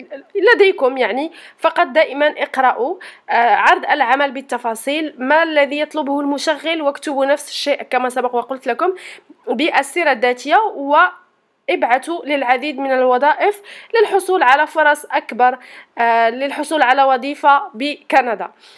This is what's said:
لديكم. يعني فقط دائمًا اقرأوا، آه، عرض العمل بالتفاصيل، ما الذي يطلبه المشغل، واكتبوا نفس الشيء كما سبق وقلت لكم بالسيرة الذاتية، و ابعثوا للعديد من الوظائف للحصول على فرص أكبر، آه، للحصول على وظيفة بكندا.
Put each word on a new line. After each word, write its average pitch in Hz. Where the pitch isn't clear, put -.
لديكم. 370
يعني 254
فقط 330
دائمًا 294
اقرأوا، 262
آه، 240
عرض 262
العمل 277
بالتفاصيل، 269
ما 285
الذي 294
يطلبه 294
المشغل، 294
واكتبوا 277
نفس 277
الشيء -
كما 254
سبق 247
وقلت 240
لكم 311
بالسيرة 277
الذاتية، 247
و 285
ابعثوا 277
للعديد 262
من 269
الوظائف 254
للحصول 381
على 277
فرص 294
أكبر، 254
آه، 233
للحصول 277
على 262
وظيفة 277
بكندا. 247